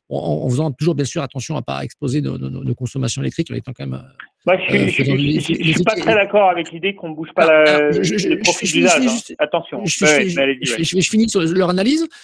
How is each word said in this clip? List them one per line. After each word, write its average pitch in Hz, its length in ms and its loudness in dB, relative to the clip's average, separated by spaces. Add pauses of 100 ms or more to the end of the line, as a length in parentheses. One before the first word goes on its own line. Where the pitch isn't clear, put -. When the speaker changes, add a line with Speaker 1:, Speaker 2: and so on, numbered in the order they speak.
Speaker 1:
en, 139 80 -6
en, 147 300 -2
en - 20 0
faisant 135 240 0
toujours, 156 220 0
bien 139 100 -2
sûr, 151 180 -6
attention 135 340 -8
à 123 40 -4
pas 135 240 -6
exploser 139 380 -4
nos, 135 160 -4
nos, 131 100 -6
nos, 135 160 -8
nos 127 100 -2
consommations 131 460 -6
électriques, 135 300 -4
en 120 40 -6
étant 113 220 -8
quand 139 80 -12
même, 131 160 -8
euh, - 80 -20 (380)
Speaker 2:
Moi, 185 100 4
je - 60 -4
suis, 135 160 0
Speaker 1:
euh, 131 80 2
Speaker 2:
je 120 40 0
suis, 127 140 0
Speaker 1:
faisant 135 120 2
Speaker 2:
je 139 40 0
suis, 143 120 0
Speaker 1:
les, - 20 0
Speaker 2:
je 147 100 -2
suis 165 100 -2
Speaker 1:
les 165 300 0
Speaker 2:
pas 220 80 2
Speaker 1:
études 175 120 -4
Speaker 2:
très 220 100 2
d'accord 202 340 4
avec 170 240 -2
l'idée 180 220 -6
qu'on 170 160 -10
bouge 156 260 -10
pas 175 80 2
Speaker 1:
Ah, 156 200 6
Speaker 2:
la, 151 240 4
Speaker 1:
ah, 147 40 2
je, 180 100 0
je, 190 260 0
Speaker 2:
les 156 80 2
Speaker 1:
je, - 60 -6
Speaker 2:
profils 185 260 0
Speaker 1:
je - 60 -2
Speaker 2:
d'usage, 175 200 4
Speaker 1:
finis 131 120 2
Speaker 2:
hein. 117 60 2
Speaker 1:
juste, - 260 -8
Speaker 2:
Attention. 156 460 -4
Speaker 1:
je, 160 200 -2
Speaker 2:
Ouais, 151 60 6
Speaker 1:
je, 147 60 4
Speaker 2:
ouais, 131 140 2
Speaker 1:
je, 170 60 -6
Speaker 2:
mais 139 60 2
allez-y, 135 220 0
Speaker 1:
je, - 120 -2
Speaker 2:
ouais. 165 80 -2
Speaker 1:
je, 180 160 0
je 170 100 0
finis 220 180 2
sur 196 140 0
leur 170 260 2
analyse, 254 400 2 (160)